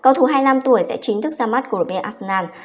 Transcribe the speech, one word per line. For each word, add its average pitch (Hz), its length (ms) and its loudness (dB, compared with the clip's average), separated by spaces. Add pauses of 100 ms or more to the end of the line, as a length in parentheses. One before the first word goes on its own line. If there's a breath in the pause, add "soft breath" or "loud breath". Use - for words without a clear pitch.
Cầu 262 120 4
thủ 294 120 4
hai 285 160 2
mươi 269 40 0
lăm 269 160 4
tuổi 247 220 4
sẽ - 180 -2
chính 208 200 -2
thức 311 100 -4
ra 254 140 -2
mắt 247 240 -2
của 208 80 -4
huấn 175 100 -2
luyện 185 80 -8
viên 185 80 -4
Arsenal 190 420 -4 (200 loud breath)